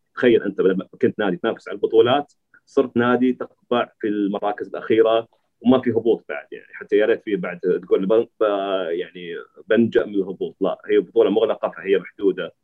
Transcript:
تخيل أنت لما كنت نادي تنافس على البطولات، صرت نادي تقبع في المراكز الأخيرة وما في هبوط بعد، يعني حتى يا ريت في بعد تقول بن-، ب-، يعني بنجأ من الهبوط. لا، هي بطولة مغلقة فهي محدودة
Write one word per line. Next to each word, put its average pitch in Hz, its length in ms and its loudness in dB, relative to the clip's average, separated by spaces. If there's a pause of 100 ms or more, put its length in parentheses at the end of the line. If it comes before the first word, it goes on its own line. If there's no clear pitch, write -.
(160)
تخيل 120 280 2
أنت - 180 -6
لما 92 260 0 (140)
كنت 107 180 -2
نادي 95 180 -2
تنافس - 300 -6
على - 80 -12
البطولات، 117 580 0 (320)
صرت 127 320 -2
نادي 123 360 2
تقبع - 560 -6 (100)
في 110 80 -6
المراكز 104 600 -4
الأخيرة 113 600 0 (340)
وما 127 200 4
في 123 100 -2
هبوط 113 380 0
بعد، 71 220 -10
يعني - 220 -18
حتى - 240 -2
يا 107 80 4
ريت 107 180 0
في 104 120 -4
بعد 90 240 -6
تقول 95 460 0
بن-، 113 220 2 (120)
ب-، 113 40 0 (460)
يعني 85 460 -10 (320)
بنجأ 110 380 2
من 104 100 -8
الهبوط. 92 460 -4
لا، 87 280 -2
هي 104 100 4
بطولة 104 300 2
مغلقة 107 400 0
فهي 92 300 -2
محدودة 90 540 -4 (100)